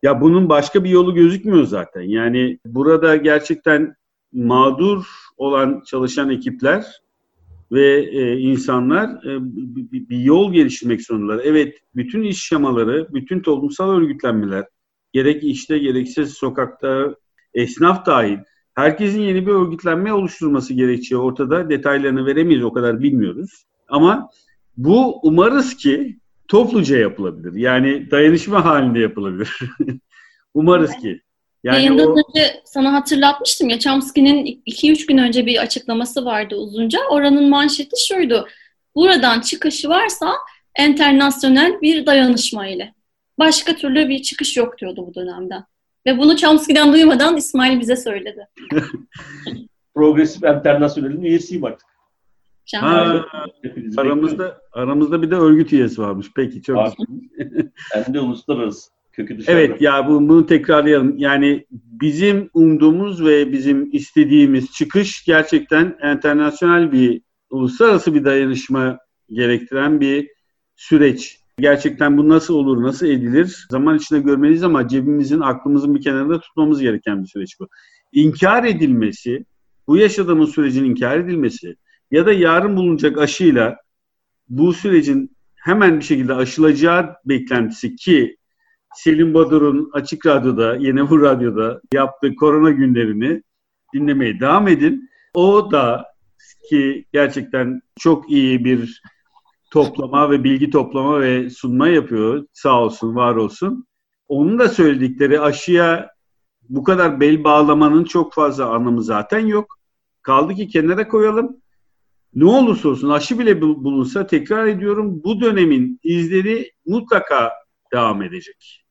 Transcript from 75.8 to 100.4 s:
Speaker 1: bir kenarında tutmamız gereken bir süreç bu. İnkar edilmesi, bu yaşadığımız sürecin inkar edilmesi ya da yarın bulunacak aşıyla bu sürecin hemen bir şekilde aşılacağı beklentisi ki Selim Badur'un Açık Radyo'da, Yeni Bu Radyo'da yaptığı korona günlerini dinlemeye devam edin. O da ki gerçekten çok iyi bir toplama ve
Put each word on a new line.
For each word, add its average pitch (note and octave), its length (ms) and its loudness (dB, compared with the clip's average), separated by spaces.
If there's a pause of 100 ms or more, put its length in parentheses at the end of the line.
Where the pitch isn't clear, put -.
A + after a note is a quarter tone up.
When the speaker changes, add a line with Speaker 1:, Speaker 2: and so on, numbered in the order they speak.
Speaker 1:
bir C#3+ 80 -2
kenarında C#3+ 380 -2
tutmamız D3+ 400 -2
gereken G#2 420 -4
bir F#2 60 -12
süreç F#2+ 320 -14
bu. F#2+ 80 -16 (440)
İnkar F#3 520 2
edilmesi, B2+ 800 -2 (420)
bu D3+ 100 4
yaşadığımız F3+ 540 2
sürecin C#3 340 0
inkar B2+ 340 -2
edilmesi D#3+ 580 -6 (340)
ya D#3+ 160 2
da G#3+ 60 4
yarın F#3 440 2
bulunacak D3+ 420 0
aşıyla C3 580 2 (720)
bu D3+ 240 0
sürecin C#3+ 640 0 (180)
hemen F3+ 440 2
bir C#3+ 60 -8
şekilde C3 300 -2
aşılacağı D#3 800 0 (100)
beklentisi B2 720 -4
ki - 400 0 (580)
Selim D#3+ 400 0
Badur'un D3 580 2
Açık C#3+ 340 -6
Radyo'da, B2 500 0
Yeni C#3 340 0
Bu D#3 120 4
Radyo'da A#2+ 580 0 (120)
yaptığı C3+ 420 -2
korona D3+ 360 2
günlerini B2 720 0 (520)
dinlemeye C3+ 460 -2
devam F3+ 280 2
edin. D#3+ 420 0 (240)
O G3+ 360 2
da B2 340 0 (640)
ki C#3 440 -2
gerçekten C3 680 -2 (180)
çok D3+ 320 0
iyi C3 340 0
bir A#2+ 380 -2 (680)
toplama C#3+ 600 0
ve C3+ 140 0